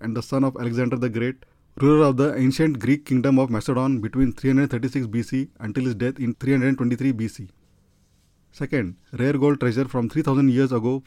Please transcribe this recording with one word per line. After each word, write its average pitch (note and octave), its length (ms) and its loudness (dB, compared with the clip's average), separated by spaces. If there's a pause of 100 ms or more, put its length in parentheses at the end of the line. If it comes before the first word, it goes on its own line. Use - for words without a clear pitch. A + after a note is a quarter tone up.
and A2+ 140 -6
the A#2+ 60 -4
son C3+ 220 -2
of C3 120 0
Alexander A#2+ 420 -2
the A#2+ 120 -2
Great, A#2+ 380 -6 (340)
ruler D3+ 240 6
of C3+ 120 2
the C#3 200 0
ancient C3+ 400 2
Greek C3 300 0
kingdom C3 320 4
of C3 100 2
Macedon B2+ 500 0
between B2+ 340 0
three C3+ 180 0
hundred C#3 180 2
thirty-six B2 380 -4
B A2+ 160 -4
C C3 260 -4 (100)
until A2+ 260 -6
his A#2+ 100 -2
death B2 240 -4
in A#2 160 -4
three C3 160 -2
hundred C3+ 260 2
twenty-three B2+ 340 0
B A2 160 -4
C. G2 220 -12 (1000)
Second, B2 460 -4 (160)
rare B2+ 200 0
gold C#3+ 280 2
treasure B2 240 0
from B2 220 -2
three D3+ 140 -2
thousand C#3 300 4
years B2+ 200 2
ago B2+ 360 -2